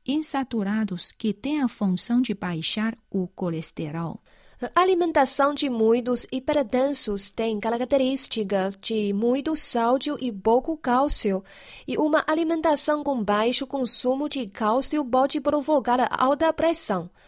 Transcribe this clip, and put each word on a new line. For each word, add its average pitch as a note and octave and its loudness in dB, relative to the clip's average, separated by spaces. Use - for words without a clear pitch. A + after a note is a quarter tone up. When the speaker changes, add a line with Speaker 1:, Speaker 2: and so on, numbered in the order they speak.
Speaker 1:
insaturados A3 -2
que G#3+ -2
têm C#4+ -2
a B3 2
função G3+ 0
de A3 0
baixar F#3+ -4
o F#3 -2
colesterol. E3 -6
Speaker 2:
A F4 4
alimentação D#4 2
de C#4+ -2
muitos A#3 2
hipertensos C4 -2
tem A3+ -4
características A3+ 0
de G#3+ -2
muito B3+ 0
sódio B3 2
e B3+ -4
pouco A#3+ 2
cálcio, A#3+ 0
e B3 -4
uma D4+ 2
alimentação D#4 0
com C4 -2
baixo A3 0
consumo C4+ -2
de C4 -6
cálcio B3 0
pode C4 2
provocar C4 2
alta D4 2
pressão. C4 -2